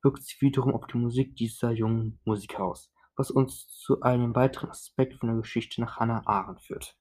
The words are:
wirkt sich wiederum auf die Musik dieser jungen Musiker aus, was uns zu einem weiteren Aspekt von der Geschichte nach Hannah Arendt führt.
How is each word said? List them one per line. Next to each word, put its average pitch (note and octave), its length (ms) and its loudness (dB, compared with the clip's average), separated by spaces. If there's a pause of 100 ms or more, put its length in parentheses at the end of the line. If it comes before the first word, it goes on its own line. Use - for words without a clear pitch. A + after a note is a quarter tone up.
wirkt C#3 220 4
sich - 180 -14
wiederum C3+ 320 4
auf - 140 -6
die - 100 -4
Musik A#2+ 380 0
dieser A#2 360 -2
jungen A2+ 520 0
Musiker G#2 400 -4
aus, - 300 -6 (240)
was C3+ 120 -2
uns - 380 0
zu - 340 -2
einem B2 340 2
weiteren C3 340 2
Aspekt - 460 -4
von - 120 -4
der A2+ 100 0
Geschichte A2+ 440 -4
nach A2+ 160 -6
Hannah A2+ 280 0
Arendt F#2+ 360 -2
führt. - 400 -14